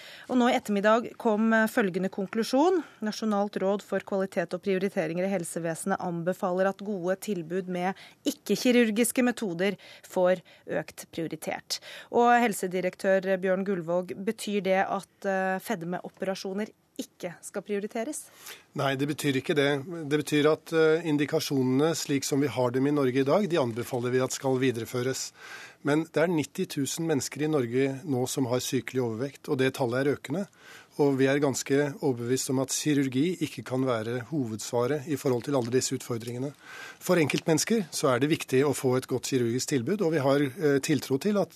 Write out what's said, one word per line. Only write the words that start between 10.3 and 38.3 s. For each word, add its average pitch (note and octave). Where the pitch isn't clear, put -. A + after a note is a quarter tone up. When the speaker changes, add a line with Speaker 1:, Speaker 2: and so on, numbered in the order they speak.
Speaker 1:
økt -
prioritet. -
Og A#3+
helsedirektør F#3+
Bjørn F#3
Gullvåg, F3+
betyr G#3+
det F#3+
at, -
ø, G3
fedmeoperasjoner F#3+
ikke -
skal -
prioriteres? G#3
Speaker 2:
Nei, C#3
det C3+
betyr C#3+
ikke C3
det. C#3+
Det D3
betyr D3
at, D#3
eh, D#3+
indikasjonene C#3+
slik C#3
som C#3
vi D3
har B2
dem C3+
i D3
Norge C3+
i C3
dag, F#3
de E3
anbefaler A#2+
vi B2+
at B2
skal C3
videreføres. B2
Men D#3
det D3+
er F3+
nitti D#3+
tusen D3
mennesker D3
i D#3
Norge C3+
nå C3
som C3
har B2
sykelig B2+
overvekt, A#2
og C#3+
det C3
tallet C3
er C3+
økende. F3
Og C#3+
vi C3+
er C#3
ganske C#3
overbevist B2
om C3
at B2+
kirurgi C#3+
ikke -
kan B2+
være A#2
hovedsvaret B2
i D3
forhold B2
til D3
alle A#2
disse B2+
utfordringene. A#2+
For F3
enkeltmennesker E3
så -
er B2
det D3+